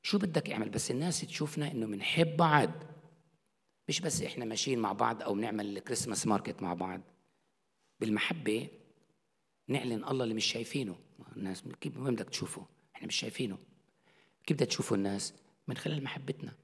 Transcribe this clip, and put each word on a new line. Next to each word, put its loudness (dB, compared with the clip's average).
شو 2
بدك 2
أعمل؟ -2
بس -2
الناس 0
تشوفنا -4
إنه -2
منحب 2
بعض. 8
مش 2
بس 0
إحنا -4
ماشيين 2
مع 2
بعض 4
أو 0
نعمل 0
الكريسماس -2
market 2
مع 0
بعض. -4
بالمحبة 0
نعلن -2
الله 0
اللي 0
مش 0
شايفينه. -2
الناس -6
كيف، -6
وين 0
بدك -6
تشوفه؟ -6
إحنا -10
مش -4
شايفينه. -2
كيف 2
بدها 4
تشوفه 0
الناس؟ 0
من -4
خلال -2
محبتنا. -6